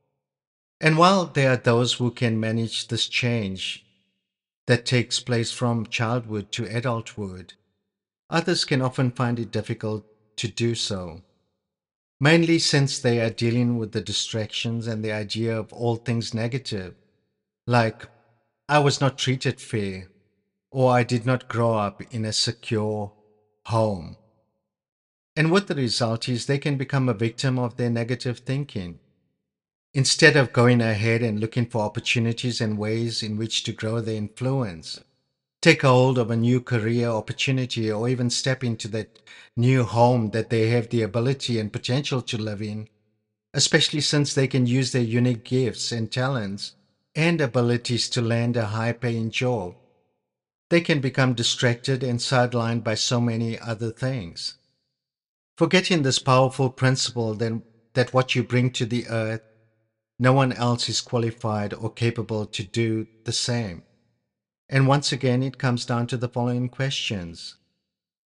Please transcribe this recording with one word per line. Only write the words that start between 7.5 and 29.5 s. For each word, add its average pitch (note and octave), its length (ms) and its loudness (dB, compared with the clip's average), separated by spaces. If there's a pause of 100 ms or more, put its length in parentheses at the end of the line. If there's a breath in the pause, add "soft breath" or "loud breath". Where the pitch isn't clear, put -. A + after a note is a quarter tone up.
others E3+ 360 0
can C3 180 0
often B2+ 260 0
find A#2+ 300 -2
it G#2+ 100 -6
difficult G#2+ 560 -6 (300)
to - 120 -6
do A#2 280 0
so, F2+ 480 -8 (960)
mainly E3 400 6
since C#3 400 2
they A#2+ 200 2
are A2+ 120 0
dealing A#2+ 480 2
with G#2+ 140 -6
the G#2+ 80 -2
distractions A2+ 840 -4
and A2 180 -6
the G#2+ 80 -4
idea A2 460 -4
of G#2+ 160 -8
all A#2+ 220 0
things A#2 400 -4
negative, A2 580 -6 (720)
like, A#2 400 0 (600)
"I D3 120 4
was C#3+ 200 2
not C3 180 0
treated C3 440 -2
fair," F#2+ 480 -6 (600)
or, C3 220 2
"I B2 120 4
did A#2+ 220 -2
not B2+ 220 0
grow A#2 280 2
up G2+ 260 -2 (120)
in A2 120 -4
a G#2+ 80 -4
secure G#2+ 800 -2 (540)
home." G#2+ 500 -2 (1200)
And D#3 120 4
what G3 180 4
the E3 80 -4
result A#2 520 0
is, B2 180 -4
they C#3+ 120 0
can C#3+ 180 -2
become C3 320 0
a B2 60 2
victim A#2 440 -2
of B2 200 -4
their A#2+ 120 0
negative A#2 500 -4
thinking. A#2 600 -8 (920)